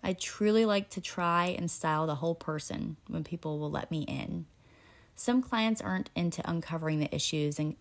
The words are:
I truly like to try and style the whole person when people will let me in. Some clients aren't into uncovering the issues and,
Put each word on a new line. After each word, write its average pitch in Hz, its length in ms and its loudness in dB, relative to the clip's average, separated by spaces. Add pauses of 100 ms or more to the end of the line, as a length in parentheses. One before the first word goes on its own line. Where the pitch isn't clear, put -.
I 190 60 0
truly 214 540 4
like 202 240 2
to - 100 -6
try 175 580 2
and 170 120 0
style 156 360 0
the 151 80 0
whole 165 200 0
person 156 640 -6 (100)
when 160 160 -4
people 156 340 -4
will 151 120 -2
let - 200 -4
me 156 120 -2
in. 160 420 -6 (720)
Some 247 240 2
clients 220 400 2
aren't 185 340 -2
into 170 340 0
uncovering 160 520 0
the 147 120 0
issues 151 460 0
and, 151 220 0